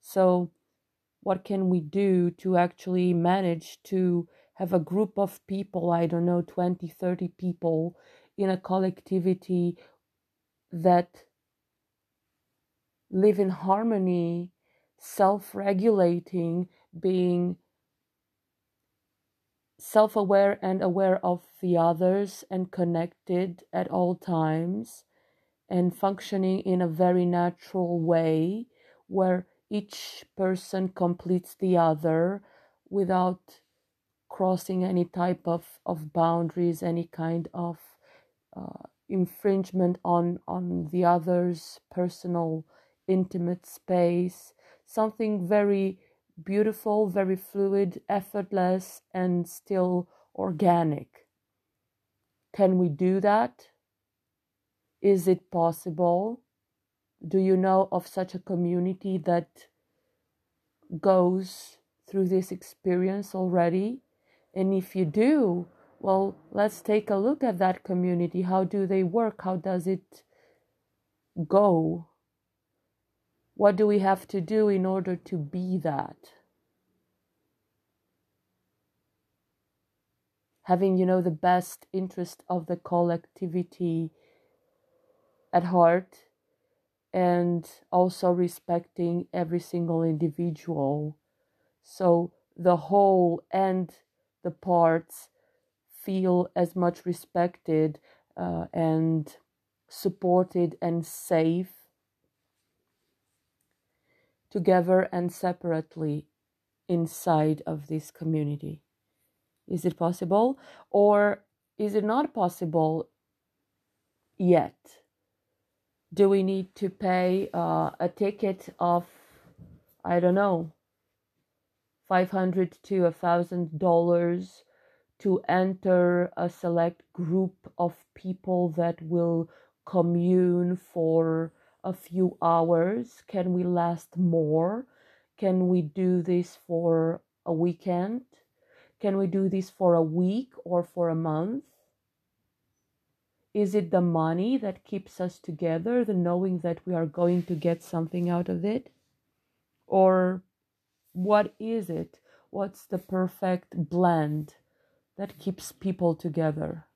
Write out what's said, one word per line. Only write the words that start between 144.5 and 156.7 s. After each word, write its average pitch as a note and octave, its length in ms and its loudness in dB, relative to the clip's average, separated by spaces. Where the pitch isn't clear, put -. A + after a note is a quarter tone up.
that G3+ 280 -6
keeps - 360 -10
us F3+ 180 -6
together, F3 640 -2
the G#3 100 -2
knowing F3+ 460 0
that E3+ 260 -4
we F3+ 80 -4
are E3 100 0
going F3 400 0
to F3+ 100 -6
get E3+ 280 -2
something F3 480 -4
out F3 180 -2
of F3 160 -4
it? A3+ 260 -4
Or F#3 560 2
what G#3 480 2
is A3 300 -6
it? E3 280 -8
What's - 380 -8
the F#3 100 -6
perfect F#3 920 -4
blend D#3+ 640 0
that G3+ 200 -12
keeps - 320 -10
people F3+ 440 -2
together? D#3 800 -6